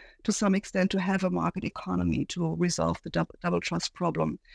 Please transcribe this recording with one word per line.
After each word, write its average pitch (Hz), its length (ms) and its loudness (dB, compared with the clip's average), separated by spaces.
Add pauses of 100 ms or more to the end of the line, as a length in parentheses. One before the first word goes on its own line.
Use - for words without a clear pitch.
(240)
to 214 80 0
some 196 220 4
extent 190 360 0
to 190 100 0
have 185 240 2
a 185 60 2
market 175 340 -2
economy 175 640 0
to 165 300 -2
resolve 170 460 0
the - 80 -10
dou-, 165 160 0 (160)
double 175 180 0
trust - 340 -4
problem. - 440 -2 (160)